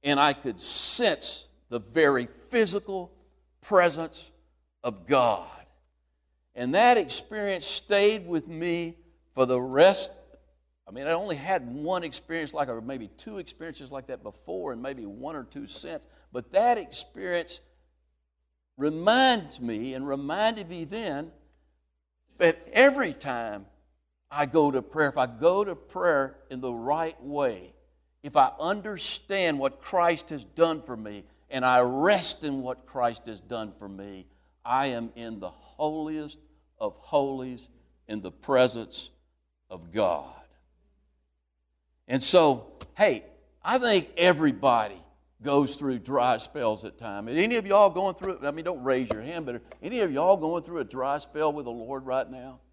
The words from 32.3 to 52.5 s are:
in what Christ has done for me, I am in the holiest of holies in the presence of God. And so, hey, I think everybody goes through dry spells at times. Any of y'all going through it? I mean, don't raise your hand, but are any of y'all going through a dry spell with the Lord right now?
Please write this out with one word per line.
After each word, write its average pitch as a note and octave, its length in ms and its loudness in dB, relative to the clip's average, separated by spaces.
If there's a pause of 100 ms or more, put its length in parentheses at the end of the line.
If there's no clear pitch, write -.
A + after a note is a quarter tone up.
in C#3 180 -4
what B2 240 -10
Christ A#2+ 400 -4
has A2 140 -12
done G#2 400 -10
for G#2 100 -14
me, G2 380 -14 (360)
I C3 240 0
am A#2 280 -6
in A#2 240 -12
the F#2 100 -10
holiest D3+ 880 -6 (400)
of G#2+ 200 -6
holies C3 720 -2 (380)
in G#2+ 140 -8
the C#3 100 -10
presence B2+ 800 0 (600)
of E2+ 200 -16
God. F2 400 0 (1800)
And B2+ 140 -2
so, D3 460 4 (280)
hey, E3+ 280 2 (400)
I A#3 160 0
think G#3+ 360 0
everybody C3 880 2 (420)
goes C#3+ 320 2
through C3 240 -4
dry B2 380 2
spells A2 460 -4
at G#2+ 140 -14
times. G#2+ 340 -10
Any G#3+ 260 0
of G3 100 -4
y'all G3 240 8
going F#3 240 -2
through F#3 180 -8
it? - 100 -10
I C#3+ 60 -2
mean, D#3 160 -8
don't D#3+ 180 -6
raise B2+ 280 2
your A2 100 -4
hand, D#3+ 240 -8
but B2 100 -8
are A#2+ 60 -12 (220)
any A#3+ 160 -6
of F#3 120 2
y'all E3+ 240 4
going D#3+ 280 -4
through E3+ 160 -8
a C3+ 40 -4
dry C3 360 -4
spell D3+ 340 -2
with D3 120 -8
the A#2+ 60 -8
Lord B2+ 340 -10
right C3 240 -2
now? B2+ 300 -18 (140)